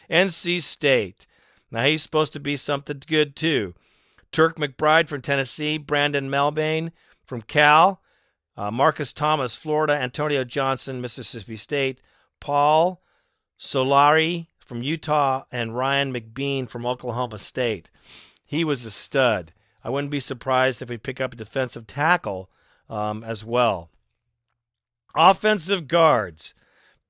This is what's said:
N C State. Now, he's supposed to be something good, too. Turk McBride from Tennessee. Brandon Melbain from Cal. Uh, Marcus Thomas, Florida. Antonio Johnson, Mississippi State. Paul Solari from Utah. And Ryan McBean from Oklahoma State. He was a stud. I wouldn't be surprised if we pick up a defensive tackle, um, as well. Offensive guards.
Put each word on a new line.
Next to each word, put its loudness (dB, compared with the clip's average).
N 2
C 0
State. 0
Now, -4
he's 2
supposed 0
to -10
be -4
something -6
good, 0
too. -2
Turk 2
McBride 2
from -8
Tennessee. -2
Brandon -2
Melbain -2
from -8
Cal. 6
Uh, -6
Marcus 2
Thomas, 0
Florida. 0
Antonio -2
Johnson, -4
Mississippi -4
State. -2
Paul 2
Solari 2
from -10
Utah. 0
And -6
Ryan -2
McBean -4
from -8
Oklahoma -4
State. -4
He -2
was -2
a -6
stud. 0
I -8
wouldn't -4
be -2
surprised 0
if -10
we -6
pick -10
up -4
a -16
defensive -6
tackle, -2
um, -4
as -6
well. 0
Offensive 2
guards. 0